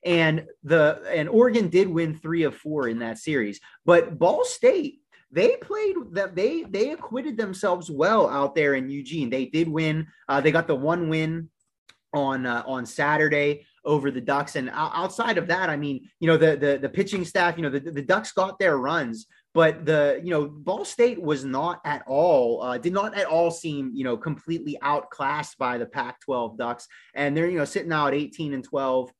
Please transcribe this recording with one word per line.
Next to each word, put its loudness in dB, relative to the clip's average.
and 2
the, 4
and 0
Oregon 4
did 4
win 0
three -2
of 0
four -4
in -4
that -6
series. -2
But 6
Ball 4
State 2
they 4
played -4
that, -4
they, -2
they -2
acquitted -8
themselves -4
well 4
out -2
there 2
in -2
Eugene. -6
They -2
did -2
win. -2
Uh, 2
they 4
got 2
the 2
one 0
win -2
on, -2
uh, -2
on -6
Saturday 0
over 0
the -6
Ducks. -2
And -6
o-, -12
outside -2
of -2
that, 0
I -2
mean, -6
you 0
know, 6
the, 6
the, 2
the -4
pitching -2
staff, 0
you -4
know, -2
the, -2
the -8
Ducks 0
got -2
their 2
runs, -4
but 4
the, 2
you -4
know, 0
Ball -6
State 2
was -2
not -2
at -4
all, 4
uh, -4
did -2
not -2
at 0
all 2
seem, -6
you -6
know, -2
completely -6
outclassed -4
by -2
the -4
Pac-twelve -6
Ducks. -6
And -2
they're, 0
you -2
know, 0
sitting -6
out 0
eighteen -4
and -6
twelve -2